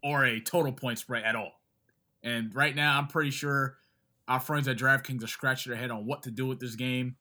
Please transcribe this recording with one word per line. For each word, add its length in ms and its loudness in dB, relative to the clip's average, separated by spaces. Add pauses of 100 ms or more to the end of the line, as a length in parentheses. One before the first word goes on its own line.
or 220 2
a 160 2
total 320 2
point 260 -4
spread 260 -4
at 120 2
all. 240 -8 (600)
And 320 -4
right 200 4
now, 240 4
I'm 80 0
pretty 240 0
sure 460 0 (520)
our 120 4
friends 280 0
at 100 0
DraftKings 440 2
are 60 -8
scratching 420 -2
their 100 -4
head 100 -4
on 160 -6
what 180 -4
to 60 -8
do 160 -2
with 120 -4
this 160 -8
game. 460 -2